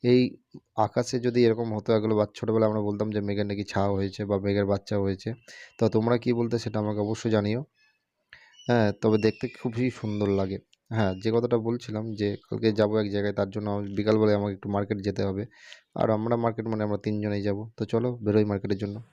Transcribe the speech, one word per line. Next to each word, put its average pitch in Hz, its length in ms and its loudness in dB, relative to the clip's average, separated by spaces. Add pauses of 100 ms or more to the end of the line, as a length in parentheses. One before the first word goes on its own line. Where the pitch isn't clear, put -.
এই 123 180 6 (640)
আকাশে 120 300 -2 (100)
যদি 120 200 2
এরকম 113 300 2
হতো, 104 200 -6
এগুলো 107 240 2
বা 104 40 4 (120)
ছোটোবেলায় 110 340 2
আমরা 107 180 0
বলতাম 104 260 -2
যে 107 60 0
মেঘের 101 260 -2
নাকি 101 260 -4
ছায়া 98 240 0
হয়েছে 98 280 -4
বা 101 200 0
মেঘের 101 280 2
বাচ্চা 98 320 -2
হয়েছে, 98 240 -4 (500)
তো - 100 2
তোমরা 113 340 2
কী 127 100 0
বলতে 117 260 0
সেটা 107 200 -4
আমাকে 107 280 -2
অবশ্যই 110 300 -2
জানিও। 107 240 2 (1080)
হ্যাঁ, 117 200 6 (140)
তবে 110 140 4 (100)
দেখতে - 180 0 (140)
খুবই 123 280 -2 (140)
সুন্দর 104 300 -2 (100)
লাগে। 95 180 -4 (380)
হ্যাঁ, 101 160 2 (100)
যে 110 120 0
কথাটা 117 240 2
বলছিলাম 113 460 -4 (100)
যে 104 140 -2 (220)
কালকে 110 220 0
যাবো 104 300 2
এক 104 120 -2
জায়গায়, 101 240 -2
তার 101 120 0
জন্য 104 200 -6
আমি 101 140 -4 (140)
বিকালবেলায় 107 420 4
আমাকে 101 180 -2
একটু - 160 -10
মার্কেট 101 320 -2
যেতে 98 220 -2
হবে। 98 140 -4 (520)
আর - 160 0
আমরা 110 260 0
মার্কেট 113 360 -2
মানে 107 140 -2
আমরা 104 200 -2
তিনজনেই 104 360 -2
যাবো। 101 200 -2 (140)
তো - 80 -4
চলো 113 240 -2 (160)
বেরোই 104 200 4
মার্কেটের 101 340 -2
জন্য। 101 180 -6 (160)